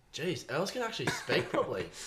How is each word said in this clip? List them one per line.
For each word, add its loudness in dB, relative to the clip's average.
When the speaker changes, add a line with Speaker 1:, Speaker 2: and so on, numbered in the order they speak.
Speaker 1:
"Jeez, -2
Earls 2
can -2
actually -2
speak 2
properly." 0
Speaker 2:
<laughs> -14